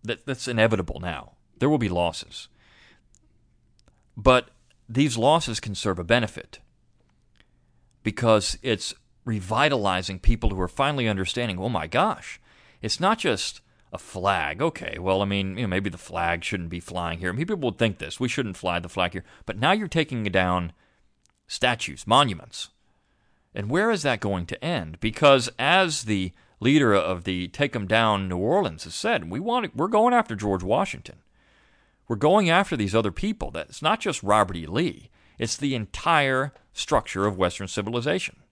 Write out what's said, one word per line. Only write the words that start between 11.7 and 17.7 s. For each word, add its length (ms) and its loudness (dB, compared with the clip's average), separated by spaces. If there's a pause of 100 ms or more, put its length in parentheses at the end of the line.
gosh, 520 -2 (440)
it's 160 -4
not 180 2
just 440 -2 (300)
a 60 -12
flag. 640 -2
Okay, 380 -4
well, 240 2
I 20 2
mean, 320 -2
you 60 -4
know, 40 -2
maybe 220 0
the 80 -10
flag 460 -2
shouldn't 260 -6
be 100 -8
flying 380 -6
here." 120 -4
I 20 -4
mean, 160 -4
people 100 -4 (100)
would 120 -4